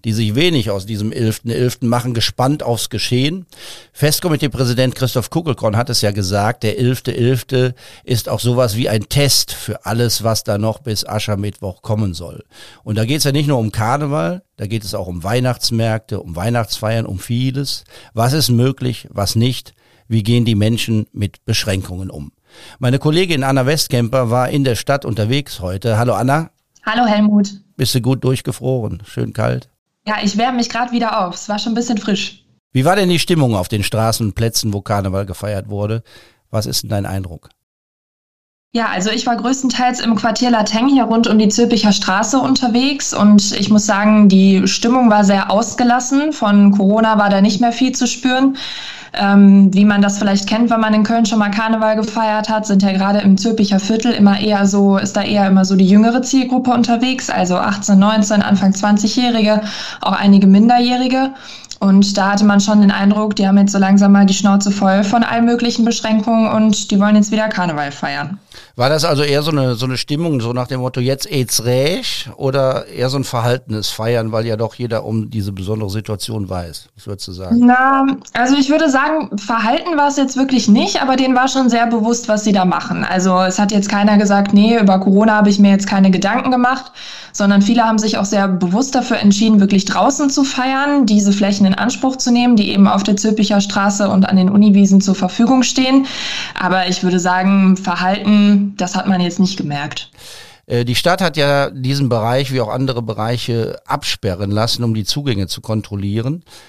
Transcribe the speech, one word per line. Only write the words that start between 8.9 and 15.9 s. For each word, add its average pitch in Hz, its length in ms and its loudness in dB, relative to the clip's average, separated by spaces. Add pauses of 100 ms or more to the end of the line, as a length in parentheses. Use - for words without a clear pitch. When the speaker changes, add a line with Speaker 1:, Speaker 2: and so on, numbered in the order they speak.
Speaker 1:
Test - 460 0
für - 320 -12
alles, 113 380 -2
was 110 200 -2
da 104 140 -4
noch 107 220 -4
bis - 280 -8
Aschermittwoch 101 760 -6
kommen 107 320 -4
soll. 82 300 -14 (400)
Und 107 140 -4
da 113 80 -2
geht's 143 180 -2
ja 139 80 0
nicht 143 160 0
nur 139 120 0
um 107 120 -4
Karneval, 147 720 -4 (140)
da 113 100 -10
geht 107 160 -6
es 101 100 -12
auch 95 140 -8
um 87 160 -10
Weihnachtsmärkte, 113 960 -2